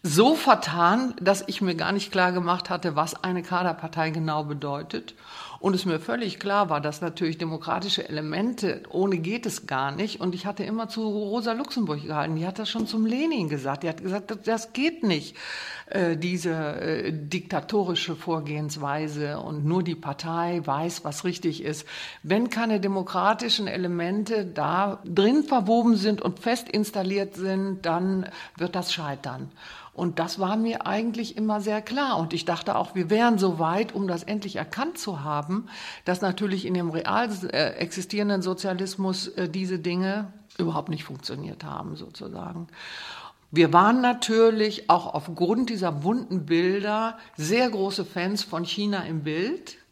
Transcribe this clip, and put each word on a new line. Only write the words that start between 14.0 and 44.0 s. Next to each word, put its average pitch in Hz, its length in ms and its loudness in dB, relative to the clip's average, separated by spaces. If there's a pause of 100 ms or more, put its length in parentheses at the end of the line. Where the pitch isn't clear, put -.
gesagt, 196 260 -2
„Das, 208 140 -8
das 220 300 0
geht 330 300 0
nicht, 170 320 0 (520)
äh, 170 280 2
diese, 175 380 0
äh, 156 580 -2
diktatorische 170 1040 -2
Vorgehensweise 151 1200 -4
und 151 260 -4
nur 175 160 4
die 165 140 -2
Partei 170 680 -2
weiß, 156 400 -2
was 151 200 -6
richtig 175 400 -2
ist.“ 151 240 -6 (340)
Wenn 208 300 2
keine 220 280 2
demokratischen 196 840 2
Elemente 185 800 0
da 170 580 0
drin 214 400 6
verwoben 233 520 6
sind 202 260 2
und - 160 0
fest 233 320 0
installiert 196 640 0
sind, 190 540 -2
dann 185 400 2 (280)
wird 175 200 -2
das 180 180 -2
scheitern. 139 560 -6 (440)
Und 170 260 -2
das 175 200 -2
war 190 180 2
mir 226 280 0
eigentlich 226 520 -2
immer 214 240 0
sehr 214 200 0
klar. 254 360 0
Und 165 160 -2
ich 170 100 -4
dachte - 320 -2
auch, - 200 -2
wir 175 140 0
wären 226 280 6
so 185 220 2
weit, 180 360 0
um 196 140 0
das 170 140 -2
endlich 202 340 -6
erkannt 269 400 -4
zu 165 260 -6
haben, 151 440 -2 (360)
dass 180 160 0
natürlich 190 460 0
in 180 80 0
dem 175 160 0
real, 202 400 0 (240)
äh, - 220 2
existierenden 190 680 0
Sozialismus, 185 880 -2
äh, 180 180 -2
diese 185 320 -2
Dinge 190 540 -2 (240)
überhaupt 160 320 -2
nicht 160 160 -4
funktioniert 139 580 -10
haben, - 320 -8
sozusagen. 170 720 -10 (840)
Wir 156 200 6
waren 208 300 8